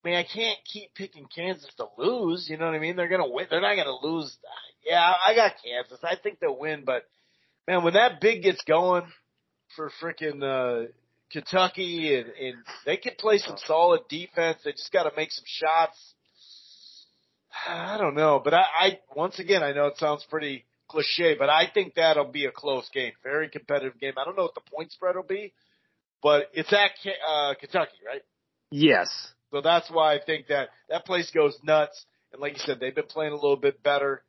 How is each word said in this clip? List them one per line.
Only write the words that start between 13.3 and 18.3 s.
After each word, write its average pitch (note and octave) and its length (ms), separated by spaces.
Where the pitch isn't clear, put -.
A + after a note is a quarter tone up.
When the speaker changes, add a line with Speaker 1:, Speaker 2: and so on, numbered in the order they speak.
Speaker 1:
some G#2 180
solid E3 440
defense. E3 560
They C#3+ 80
just - 180
gotta E3 240
make D#3 160
some - 160
shots. D#3+ 500
I E3+ 300
don't D#3+ 180
know, D3+ 280